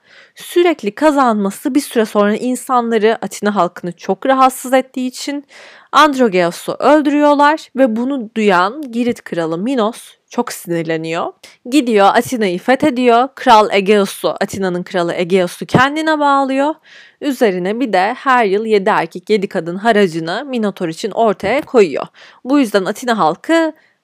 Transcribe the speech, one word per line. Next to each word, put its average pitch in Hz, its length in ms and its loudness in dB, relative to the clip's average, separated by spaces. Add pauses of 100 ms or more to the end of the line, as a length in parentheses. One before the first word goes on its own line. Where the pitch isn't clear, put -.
(340)
Sürekli 349 600 -2
kazanması 254 800 0
bir 285 60 2
süre 226 240 -2
sonra 208 320 0
insanları, 233 840 0
Atina 202 320 -4
halkını 175 380 -2
çok - 340 -6
rahatsız 262 460 2
ettiği 262 340 -2
için 285 380 -10 (480)
Androgeos'u 226 800 2
öldürüyorlar 294 1040 2
ve 247 200 2
bunu 247 380 -4
duyan 208 480 2 (100)
Girit 233 320 -2
kralı 165 340 -4
Minos 233 500 -4 (200)
çok - 240 -6
sinirleniyor. 165 800 -6 (380)
Gidiyor 240 360 2
Atina'yı 208 520 0
fethediyor. 254 760 2
Kral 214 380 4
Egeus'u, 196 560 0 (120)
Atina'nın 185 420 -4
kralı 170 320 -4
Egeus'u 180 520 -2
kendine 302 520 2
bağlıyor. 277 560 0 (460)
Üzerine 214 600 0
bir 240 120 -2
de 190 260 2
her 247 260 2
yıl 208 200 0
yedi 214 260 2
erkek, 165 400 -2
yedi 202 180 0
kadın 175 280 -6
haracını 196 680 -2
Minotaur 214 440 -6
için 175 220 -8
ortaya 220 500 -2
koyuyor. 196 460 0 (380)
Bu 277 140 0
yüzden 202 260 0
Atina 220 340 -4
halkı 311 540 0 (320)